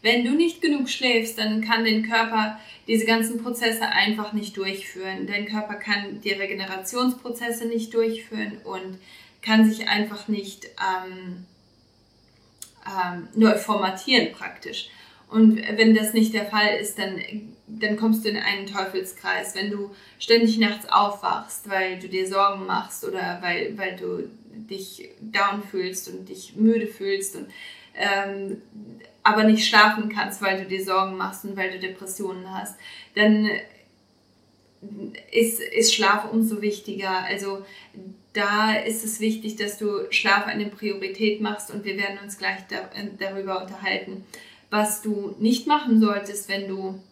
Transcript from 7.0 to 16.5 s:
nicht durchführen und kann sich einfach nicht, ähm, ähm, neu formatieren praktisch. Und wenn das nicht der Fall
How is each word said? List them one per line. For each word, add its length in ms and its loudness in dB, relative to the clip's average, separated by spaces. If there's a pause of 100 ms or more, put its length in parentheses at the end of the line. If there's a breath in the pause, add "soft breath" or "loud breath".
nicht 280 -4
durchführen 680 -2
und 340 -10 (440 loud breath)
kann 280 6
sich 180 -4
einfach 400 -2
nicht, 380 -6
ähm, 800 -6 (1400)
ähm, 480 -4
neu 200 6
formatieren 760 0
praktisch. 580 -12 (400 loud breath)
Und 280 8
wenn 360 6
das 200 2
nicht 200 4
der 120 0
Fall 320 2